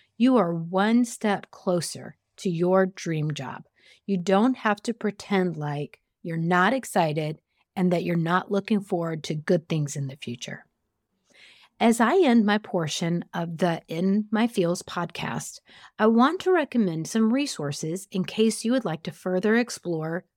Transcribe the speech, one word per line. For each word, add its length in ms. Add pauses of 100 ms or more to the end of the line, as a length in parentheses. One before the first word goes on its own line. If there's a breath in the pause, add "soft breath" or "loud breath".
(180 soft breath)
You 200
are 160
one 520
step 460
closer 680 (200)
to 120
your 380
dream 460
job. 300 (420 soft breath)
You 120
don't 400
have 260
to 100
pretend 640
like 440 (240)
you're 120
not 380
excited 680 (360)
and 160
that 120
you're 120
not 360
looking 300
forward 440
to 100
good 340
things 260
in 120
the 100
future. 480 (1120 soft breath)
As 200
I 220
end 240
my 120
portion 760
of 240
the 300
In 440
My 160
Feels 360
podcast, 760 (400 loud breath)
I 80
want 340
to 100
recommend 560
some 260
resources 800
in 140
case 400
you 60
would 140
like 180
to 80
further 440
explore 720 (120)